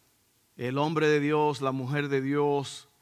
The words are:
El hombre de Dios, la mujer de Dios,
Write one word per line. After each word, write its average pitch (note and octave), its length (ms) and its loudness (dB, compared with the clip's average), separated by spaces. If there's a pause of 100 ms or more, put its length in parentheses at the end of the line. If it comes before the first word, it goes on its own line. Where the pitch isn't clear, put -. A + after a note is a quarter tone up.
(600)
El B2+ 160 -4
hombre D3+ 320 2
de D3+ 120 4
Dios, D3 420 0
la C3+ 100 0
mujer C#3 380 -4
de C3+ 100 2
Dios, C#3+ 680 -2 (160)